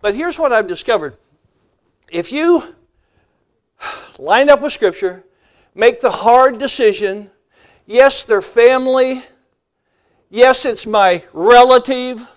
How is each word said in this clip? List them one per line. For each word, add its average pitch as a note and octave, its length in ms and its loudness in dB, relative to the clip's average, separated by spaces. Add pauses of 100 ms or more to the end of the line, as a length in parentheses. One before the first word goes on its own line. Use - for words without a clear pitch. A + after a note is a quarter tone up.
But G#3 140 -4
here's D#4+ 240 -8
what D4 140 -2
I've A3 140 0
discovered. E3+ 500 -6 (920)
If E3+ 220 -8
you D#4 420 -2 (1400)
line G#3+ 300 0
up C#4+ 120 6
with C#4+ 120 -8
Scripture, F#3 520 -4 (500)
make A#3 260 0
the A#3+ 100 0
hard B3 480 2
decision, G#3 720 -4 (560)
yes, C4 360 2
they're G3+ 200 0
family, B3+ 800 0 (1080)
yes, B3+ 340 0
it's A#3 220 -6
my G3 360 0 (100)
relative B3 1040 2